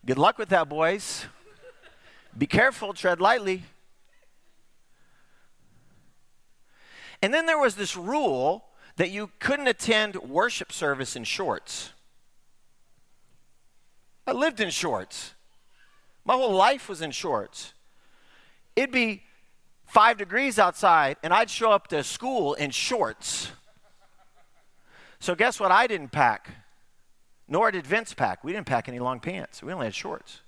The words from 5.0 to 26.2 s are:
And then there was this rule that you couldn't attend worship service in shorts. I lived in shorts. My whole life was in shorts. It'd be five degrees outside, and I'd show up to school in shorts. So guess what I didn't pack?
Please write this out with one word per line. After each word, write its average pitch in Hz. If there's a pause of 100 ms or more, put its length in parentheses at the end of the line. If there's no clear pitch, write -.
And 208
then 330
there 320
was 247
this 196
rule 185 (260)
that 180
you 202
couldn't 285
attend 214
worship 170
service 139
in 123
shorts. - (2250)
I 262
lived 254
in 202
shorts. 120 (880)
My 226
whole 254
life 226
was 170
in 156
shorts. - (1000)
It'd 262
be 226 (600)
five 226
degrees 208
outside, 170
and 165
I'd 214
show 226
up 202
to 147
school 226
in 143
shorts. - (1700)
So 180
guess 226
what 190
I 226
didn't 165
pack? 123 (1000)